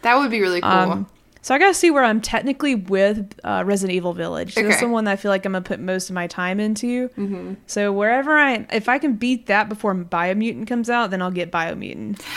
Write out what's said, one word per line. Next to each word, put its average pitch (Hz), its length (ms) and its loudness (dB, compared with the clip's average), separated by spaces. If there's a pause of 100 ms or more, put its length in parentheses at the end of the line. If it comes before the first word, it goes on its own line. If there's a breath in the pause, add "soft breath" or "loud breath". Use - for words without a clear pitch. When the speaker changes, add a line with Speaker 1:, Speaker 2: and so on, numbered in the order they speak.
Speaker 1:
That 240 140 4
would 277 120 2
be 220 120 0
really 180 180 2
cool. 185 100 0
Speaker 2:
Um, 185 380 2 (340)
so - 140 0
I - 20 2
gotta 370 160 6
see 349 160 4
where 277 140 4
I'm 220 160 4
technically 269 560 -2
with, 196 580 0 (120)
uh, 185 200 0
Resident 190 300 0
Evil 175 180 0
Village. 170 420 -6
That's 214 120 2
Speaker 1:
Okay. 220 140 4
Speaker 2:
the 240 80 0
one 226 160 0
that 208 80 2
I - 20 2
feel 202 160 -2
like 196 140 0
I'm 190 80 -2
gonna 185 100 -4
put 185 160 -6
most 185 300 -4
of 190 40 -8
my 175 140 -4
time 180 320 -4
into. 240 480 -2 (100)
Speaker 1:
Mm-hmm. 190 360 -6 (120)
Speaker 2:
So 202 280 -2
wherever 254 440 2
I, 262 360 2
if 233 160 0
I 254 100 4
can 285 140 0
beat 240 340 -2
that 208 220 2
before 208 260 -2
Biomutant 185 720 -2
comes 233 220 -2
out, 240 220 0
then 190 100 -2
I'll 180 100 -2
get 175 180 -4
Biomutant. - 720 -6 (180 loud breath)